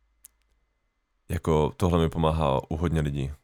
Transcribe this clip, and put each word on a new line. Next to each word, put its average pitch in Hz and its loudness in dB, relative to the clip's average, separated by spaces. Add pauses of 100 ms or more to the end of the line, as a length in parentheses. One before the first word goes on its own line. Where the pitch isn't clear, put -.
(1300)
jako 78 2
tohle 87 2
mi 82 2
pomáhá 78 0
u 76 -2
hodně 78 0
lidí, 69 -4 (120)